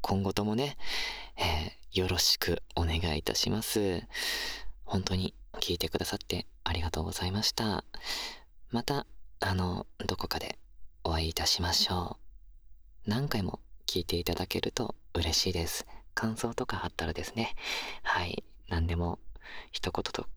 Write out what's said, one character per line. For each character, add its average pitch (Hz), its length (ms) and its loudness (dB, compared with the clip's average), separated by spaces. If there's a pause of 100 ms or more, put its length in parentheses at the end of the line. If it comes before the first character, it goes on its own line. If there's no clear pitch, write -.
今 98 220 4
後 95 100 4
と 104 120 4
も 107 100 4
ね、 139 220 2 (580)
え 80 420 2 (160)
ー、 92 60 4
よ 92 80 4
ろ 90 120 4
し - 180 6
く - 240 2 (140)
お 82 80 4
願 80 140 2 (180)
い 78 40 2
い - 40 -4
た - 100 2
し - 160 2
ま 104 140 2
す。 98 400 2 (840)
本 95 180 2
当 92 120 2
に 92 180 0 (200)
聞 - 200 0
い 87 40 0
て - 120 0
く - 80 0
だ 92 80 2
さ 101 120 -2
っ - 20 -4
て - 260 -4 (180)
あ 85 100 2
り 85 80 2
が 85 100 2
と 80 100 0
う - 40 0
ご 87 60 -2
ざ - 140 -2
い 92 60 2
ま 104 100 2
し - 120 2
た。 107 300 0 (880)
ま 117 140 0
た、 - 240 0 (320)
あ 98 160 2
の、 92 320 0 (180)
ど 92 100 2
こ - 120 -2
か - 120 0
で - 180 -6 (460)
お 82 80 2
会 80 160 4
い - 20 2
い 82 40 -2
た 78 120 2
し - 160 4
ま 87 120 2
し - 180 4
ょ - 260 -2 (880)
う。 - 40 0
何 139 200 2
回 104 140 2
も - 160 -2 (260)
聞 - 140 0
い 82 60 0
て 85 120 2
い 87 60 2
た 85 100 2
だ 90 140 0
け 92 120 0
る - 120 2
と - 240 0 (180)
嬉 82 260 4
し 95 120 4
い - 20 0
で 85 140 2
す。 - 180 -4 (300)
感 110 220 0
想 117 160 -2
と 127 120 0
か 92 180 0
あ 87 40 -2
っ - 40 -4
た - 140 -2
ら 80 80 -2
で - 100 -4
す - 120 -8
ね、 - 200 0 (480)
は - 220 2
い、 - 180 -2 (240)
何 82 200 2
で 85 80 2
も、 85 240 0 (520)
一 - 200 0
言 - 120 0
と - 340 -2